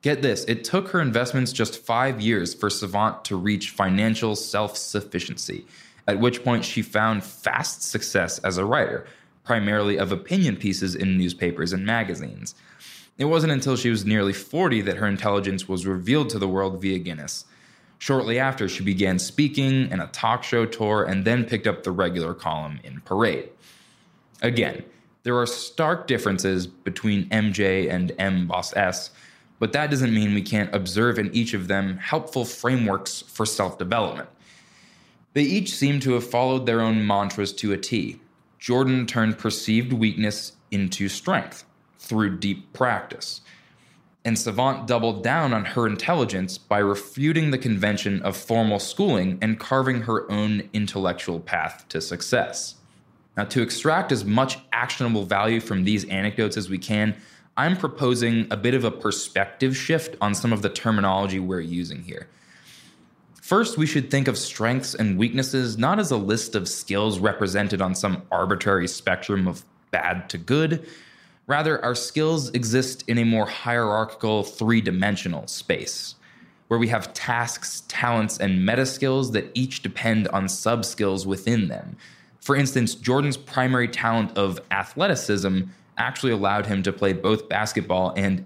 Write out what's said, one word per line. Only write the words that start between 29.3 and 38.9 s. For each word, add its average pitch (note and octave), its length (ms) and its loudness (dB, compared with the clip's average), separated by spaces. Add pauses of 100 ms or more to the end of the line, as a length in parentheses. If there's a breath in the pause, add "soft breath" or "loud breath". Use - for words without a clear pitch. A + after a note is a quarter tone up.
but A2 140 0
that D3 180 2
doesn't B2+ 240 2
mean G#2+ 180 4
we G2+ 80 2
can't G#2 320 -2
observe G#2 460 2
in G2+ 120 0
each A#2 220 0
of F#2 140 -4
them G2 300 0
helpful C#3+ 460 -2
frameworks A#2 800 0
for - 240 -2
self-development. F#2 840 -2 (1040 soft breath)
They D3 100 4
each F#3 320 0
seem C#3+ 240 2
to C3 140 2
have A#2+ 140 0
followed B2+ 380 2
their A2+ 160 2
own A2 240 2
mantras G2+ 480 0
to G#2 180 -2
a F#2+ 60 0
T. F#2+ 420 -4 (380)
Jordan B2+ 480 2